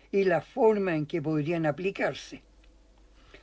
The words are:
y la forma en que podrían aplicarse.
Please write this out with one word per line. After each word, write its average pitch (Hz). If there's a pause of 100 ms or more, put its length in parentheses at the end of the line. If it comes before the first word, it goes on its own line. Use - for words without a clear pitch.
(120)
y 196
la 175
forma 208
en 151
que 170
podrían 156
aplicarse. 185 (1000)